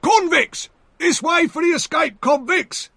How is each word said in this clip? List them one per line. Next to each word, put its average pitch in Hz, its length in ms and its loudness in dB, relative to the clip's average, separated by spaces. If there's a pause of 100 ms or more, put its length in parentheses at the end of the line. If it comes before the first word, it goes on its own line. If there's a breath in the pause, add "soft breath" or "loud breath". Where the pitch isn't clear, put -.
Convicts! 349 680 0 (280)
This 330 240 0
way 339 260 0
for 311 140 -6
the 339 80 2
escaped 302 520 -2
convicts! 285 760 -2